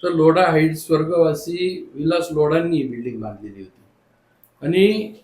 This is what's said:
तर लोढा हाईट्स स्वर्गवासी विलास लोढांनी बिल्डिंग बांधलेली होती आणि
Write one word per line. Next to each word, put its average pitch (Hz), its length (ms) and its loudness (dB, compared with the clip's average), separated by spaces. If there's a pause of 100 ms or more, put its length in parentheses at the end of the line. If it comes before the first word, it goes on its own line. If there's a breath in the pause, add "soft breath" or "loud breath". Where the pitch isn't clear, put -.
तर 180 60 -2
लोढा 165 340 4
हाईट्स 160 440 2
स्वर्गवासी 170 1080 -2
विलास 165 360 -2
लोढांनी 156 520 0
बिल्डिंग 120 380 -8
बांधलेली 104 420 -14
होती - 200 -20 (840)
आणि 202 580 2